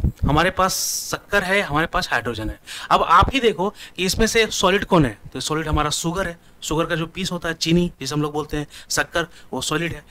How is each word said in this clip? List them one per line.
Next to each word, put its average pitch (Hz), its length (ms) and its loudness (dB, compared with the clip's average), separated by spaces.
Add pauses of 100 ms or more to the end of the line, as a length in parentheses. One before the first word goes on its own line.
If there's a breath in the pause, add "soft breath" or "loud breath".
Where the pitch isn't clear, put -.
(260)
हमारे 170 260 4
पास 185 220 0 (380)
शक्कर 196 320 0
है, 196 180 2
हमारे 147 260 0
पास 175 240 -4
हाइड्रोजन 113 380 -2
है। - 100 -10 (320 loud breath)
अब 190 120 4
आप 180 300 6
ही 262 60 0
देखो 196 300 2
कि - 360 -8
इसमें 220 220 2
से 220 200 4
सॉलिड 196 380 2
कौन 165 200 6
है, 107 140 -4 (140)
तो 135 60 -8
सॉलिड 156 280 -4
हमारा 151 220 0
शुगर 170 380 -4
है, 170 220 -14 (120)
शुगर - 240 -2
का 170 100 -2
जो 160 100 -4
पीस 180 260 -8
होता 175 180 -6
है, 160 60 -4
चीनी 170 440 2
जिसे 135 160 -6
हम 151 60 0
लोग 147 120 -2
बोलते 151 240 -4
हैं, 147 100 -6 (220 loud breath)
शक्कर, 160 380 -2 (260 loud breath)
वो 131 80 -4
solid 156 320 -4
है। 147 180 -14